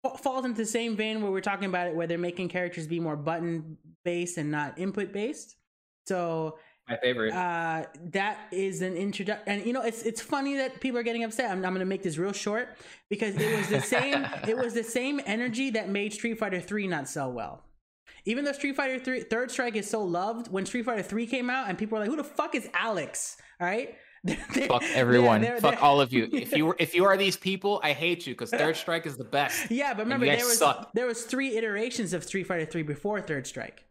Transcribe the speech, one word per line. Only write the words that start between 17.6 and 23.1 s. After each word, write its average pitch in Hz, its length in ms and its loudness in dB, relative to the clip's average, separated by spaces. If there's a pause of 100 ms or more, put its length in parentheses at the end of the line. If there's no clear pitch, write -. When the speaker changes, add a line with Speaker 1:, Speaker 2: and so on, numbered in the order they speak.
Speaker 1:
Even 240 200 0
though 277 80 0
Street 277 240 -2
Fighter 262 220 0
three, 254 240 -2
Third 240 280 -2
Strike 240 260 -2
is 202 120 -4
so 220 140 0
loved, 208 460 -2
when 190 180 -2
Street 240 180 -2
Fighter 220 180 0
three 220 240 -2
came 247 220 -2
out 254 200 -2
and 214 100 -2
people 220 180 -2
were 214 80 0
like, 208 60 0
"Who 311 60 0
the 294 80 -2
fuck 311 300 -4
is 233 200 -4
Alex?" 185 600 -2 (240)